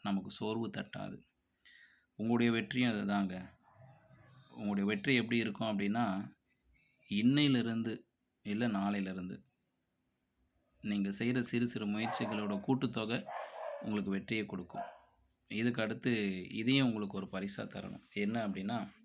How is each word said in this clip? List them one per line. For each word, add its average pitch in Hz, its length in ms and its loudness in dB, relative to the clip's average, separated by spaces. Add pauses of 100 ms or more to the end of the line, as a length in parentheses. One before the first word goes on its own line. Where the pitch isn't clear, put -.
நமக்கு 98 280 -2
சோர்வு 110 480 -4
தட்டாது. 98 440 -8 (920)
உங்களுடைய 117 360 4
வெற்றியும் 117 400 2
அதுதாங்க. 101 580 0 (1000)
உங்களுடைய 101 400 0
வெற்றி 110 260 2
எப்படி 117 240 4
இருக்கும் 107 400 0
அப்படின்னா, 101 560 -2 (760)
இன்னையிலிருந்து 117 920 4 (420)
இல்ல 104 240 0
நாளையிலிருந்து 98 760 -2 (1400)
நீங்க 101 280 0
செய்யற 120 300 0
சிறு 120 280 2
சிறு 110 200 -4
முயற்சிகளோட 107 800 -2
கூட்டுத்தொகை 127 580 0 (560)
உங்களுக்கு 104 300 -2
வெற்றியை 104 340 -2
கொடுக்கும். 95 360 -8 (680)
இதுக்கு 117 340 0
அடுத்து 113 300 0 (380)
இதையும் 131 380 4
உங்களுக்கு 104 300 -2
ஒரு 95 140 -4
பரிசா 98 300 -4
தரணும். 98 480 -10
என்ன 107 380 0
அப்படின்னா, 101 440 -4 (140)